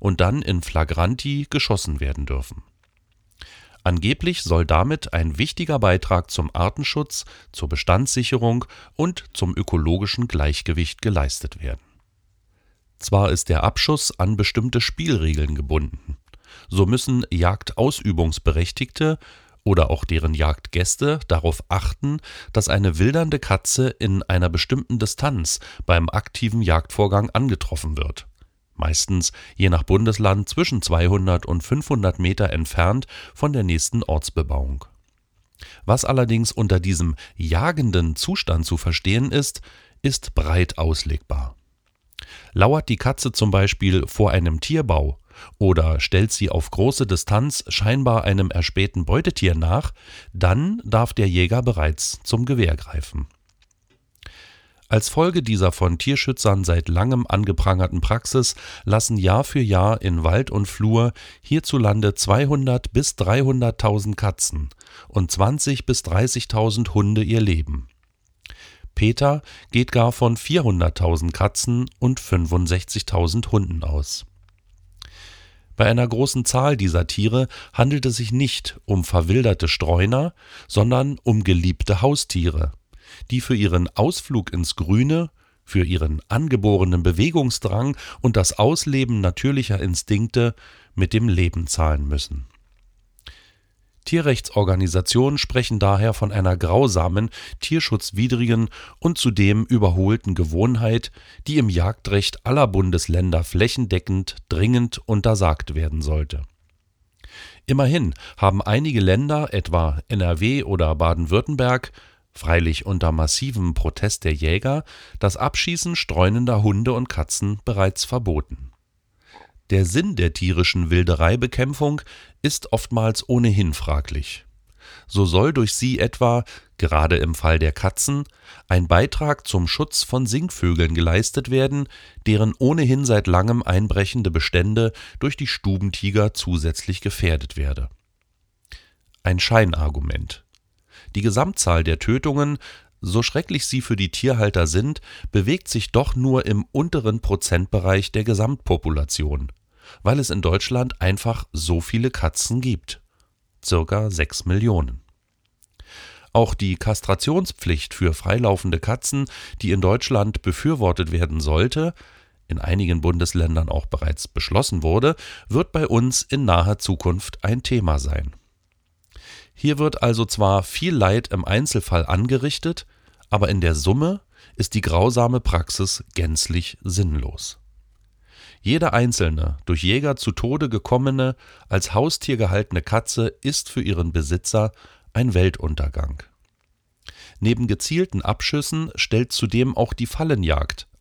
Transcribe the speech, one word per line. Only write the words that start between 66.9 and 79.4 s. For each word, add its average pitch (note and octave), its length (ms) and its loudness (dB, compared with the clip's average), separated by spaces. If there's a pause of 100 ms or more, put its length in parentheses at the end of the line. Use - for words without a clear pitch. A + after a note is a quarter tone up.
Hunde G#2 280 4
ihr A2 200 2
Leben. D2 460 -2 (1080)
Peter C#3+ 480 2 (300)
geht A#2+ 200 2
gar A#2+ 180 4
von A#2 280 0
vierhunderttausend E2+ 960 0
Katzen B2 640 -2
und B2+ 200 0
fünfundsechzigtausend F2 1300 -2
Hunden E2+ 320 -2
aus. D2 400 -4 (1500)
Bei G#2+ 80 2
einer A#2+ 240 2
großen B2 380 0
Zahl C3 320 0
dieser E2+ 280 2
Tiere A2+ 400 0 (280)
handelt C3+ 320 2
es A#2 100 -2
sich A2+ 160 -4
nicht - 540 -2
um F#2 180 2
verwilderte F#2+ 640 2